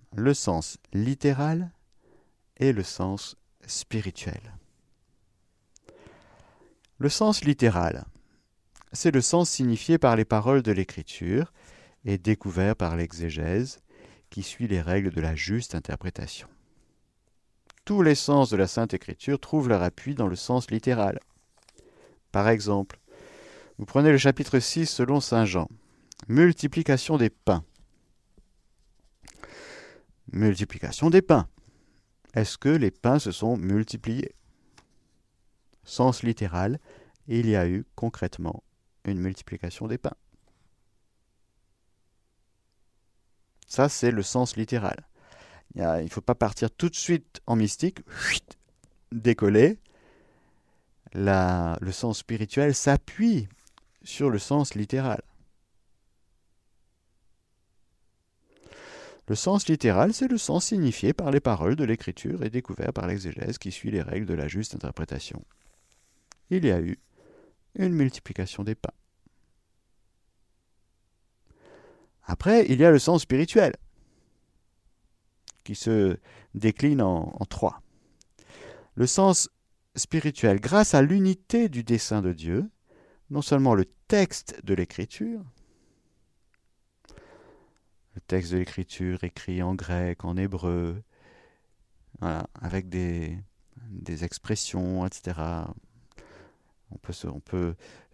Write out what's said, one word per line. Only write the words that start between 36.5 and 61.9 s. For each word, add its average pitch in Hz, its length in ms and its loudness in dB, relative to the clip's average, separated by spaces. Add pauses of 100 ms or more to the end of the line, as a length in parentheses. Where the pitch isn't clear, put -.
il 117 200 0
y 107 100 4
a 87 100 2
eu 95 180 -2 (100)
concrètement - 680 -8 (400)
une 98 160 -4
multiplication - 680 -8
des 120 100 -6
pains. - 180 -8 (3500)
Ça, 139 220 2
c'est 120 220 0
le 104 120 0
sens 127 320 -2
littéral. 113 500 -4 (680)
Il - 80 -8
y - 20 -4
a, 82 180 0
il 82 80 -6
faut - 120 -10
pas 120 140 0
partir 113 360 -2
tout - 160 -2
de - 80 -6
suite - 500 -4
en 117 120 0
mystique, 110 420 -2 (1120)
décoller. 117 680 4 (1300)
La, 90 680 2
le 92 100 -6
sens 113 280 -4
spirituel 123 540 -2
s'appuie 143 760 0 (580)
sur 139 240 0
le 104 100 0
sens 139 360 -2
littéral. 127 460 -2 (4000)
Le 107 80 -2
sens 190 320 0
littéral, 147 460 2
c'est 262 140 -2
le 247 100 0
sens 170 280 -2
signifié 147 460 0
par 156 200 -2
les 143 80 4
paroles 104 360 0
de 156 80 -2
l'Écriture 110 600 -4